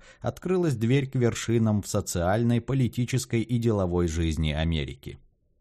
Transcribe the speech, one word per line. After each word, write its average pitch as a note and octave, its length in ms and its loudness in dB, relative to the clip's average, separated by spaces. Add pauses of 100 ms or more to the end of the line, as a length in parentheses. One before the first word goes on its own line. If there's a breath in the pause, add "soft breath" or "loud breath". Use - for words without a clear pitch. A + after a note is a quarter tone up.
(220 loud breath)
открылась F3 540 -2
дверь B2+ 340 0
к - 60 -8
вершинам A2+ 640 2
в - 60 -8
социальной, G#2 760 0
политической B2 800 -2
и B2 160 -2
деловой F#2+ 500 2
жизни D#2+ 440 0
Америки. D2+ 680 -4 (420)